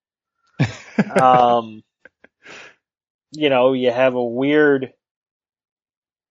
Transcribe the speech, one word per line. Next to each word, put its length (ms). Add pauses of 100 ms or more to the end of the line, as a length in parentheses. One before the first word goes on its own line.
(1160)
Um, 640 (1500)
you 180
know, 220
you 200
have 240
a 80
weird 680 (1400)